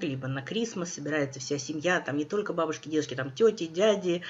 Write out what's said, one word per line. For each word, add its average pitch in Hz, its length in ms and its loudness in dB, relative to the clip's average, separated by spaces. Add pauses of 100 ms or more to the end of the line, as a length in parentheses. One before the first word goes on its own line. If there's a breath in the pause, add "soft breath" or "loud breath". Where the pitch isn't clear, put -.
либо 131 220 -2
на 135 160 -2
Christmas 190 440 -2
собирается 147 520 -2
вся 147 180 -2
семья. 160 440 0
Там 147 160 -2
не 151 80 0
только 208 260 -2
бабушки, 160 380 -2
дедушки, 151 260 0
там 135 160 -4
тети, 214 340 4
дяди, 180 640 2